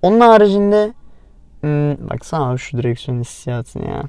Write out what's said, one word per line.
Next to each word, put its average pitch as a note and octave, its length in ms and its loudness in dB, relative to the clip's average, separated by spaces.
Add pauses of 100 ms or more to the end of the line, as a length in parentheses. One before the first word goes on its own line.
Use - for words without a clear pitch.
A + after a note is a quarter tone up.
Onun G#3 180 4
haricinde... G#3 720 4 (680)
Hmm, D3 500 -4
baksana C3 400 -6
abi B2+ 80 -4
şu B2 200 -10
direksiyon A#2+ 420 -4
hissiyatını - 680 -10
ya. G1+ 200 -8